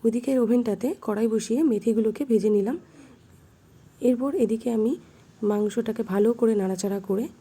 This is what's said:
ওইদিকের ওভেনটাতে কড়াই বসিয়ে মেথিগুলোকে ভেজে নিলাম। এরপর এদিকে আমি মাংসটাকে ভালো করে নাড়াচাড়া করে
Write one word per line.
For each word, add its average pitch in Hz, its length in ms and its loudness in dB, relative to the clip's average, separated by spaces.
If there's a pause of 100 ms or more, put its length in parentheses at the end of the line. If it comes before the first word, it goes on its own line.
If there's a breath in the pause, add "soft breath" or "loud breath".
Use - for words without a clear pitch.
ওইদিকের 240 400 0
ওভেনটাতে 226 440 0 (180)
কড়াই 214 260 0
বসিয়ে 226 280 -2 (100)
মেথিগুলোকে 220 600 0
ভেজে 214 260 4
নিলাম। 214 200 0 (1300 loud breath)
এরপর 254 220 0 (140)
এদিকে 226 240 -2 (100)
আমি 226 140 0 (580 loud breath)
মাংসটাকে 214 520 -2 (100)
ভালো 208 160 4 (120)
করে 226 200 4
নাড়াচাড়া 190 480 -4
করে 202 160 -2 (160)